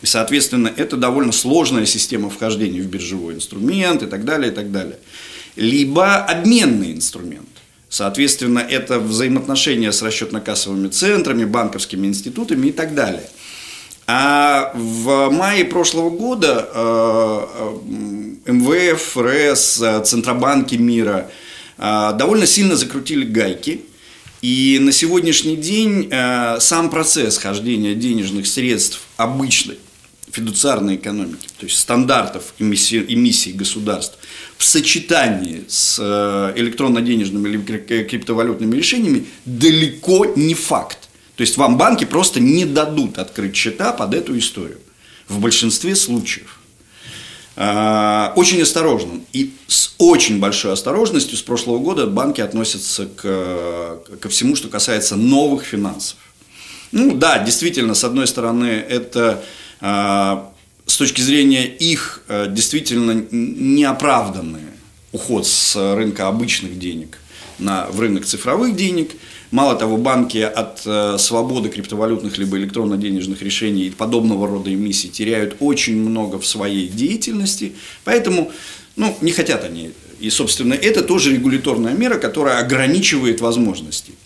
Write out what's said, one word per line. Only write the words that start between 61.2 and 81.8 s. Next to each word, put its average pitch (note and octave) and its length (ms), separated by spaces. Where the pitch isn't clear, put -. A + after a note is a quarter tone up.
зрения C3+ 460
их, - 600
а, G#2 180
действительно A#2 640
н-, A2 180
неоправданный A#2+ 1300
уход G#2+ 340
с - 480
рынка G2+ 320
обычных G2 520
денег D#2+ 400
на, F#2+ 300
в G2 100
рынок G2+ 240
цифровых G3+ 500
денег. F3+ 380
Мало B2+ 260
того, A2 200
банки B2 400
от, A2 480
э, G#2 320
свободы A#2 540
криптовалютных G#2 640
либо G2 220
электронно-денежных G2 840
решений G2 460
и F#2+ 40
подобного A2 560
рода G2 240
эмиссий G2 380
теряют G#2+ 520
очень C#3 360
много A2 420
в - 80
своей G2+ 400
деятельности, G#3+ 840
поэтому, - 480
ну, G#3+ 260
не E3 100
хотят - 320
они. E2 280
И, G#2+ 80
собственно, A#2+ 460
это F#3+ 280
тоже C#3+ 300
регуляторная B2+ 600